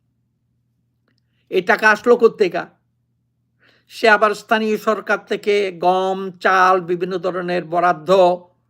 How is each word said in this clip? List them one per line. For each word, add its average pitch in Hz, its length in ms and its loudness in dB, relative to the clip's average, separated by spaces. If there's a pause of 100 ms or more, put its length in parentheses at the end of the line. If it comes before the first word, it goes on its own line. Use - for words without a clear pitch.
(1500)
এই 185 120 -2
টাকা 214 280 0
আসলো 233 280 2
কোত্থেকা? 180 520 0 (1160)
সে - 220 0
আবার 208 240 4
স্থানীয় 220 440 -2
সরকার 202 480 -4
থেকে 202 460 -4
গম, 185 600 -2
চাল, 185 500 2
বিভিন্ন 180 360 -6
ধরনের 175 480 -6
বরাদ্দ। 170 460 -2 (580)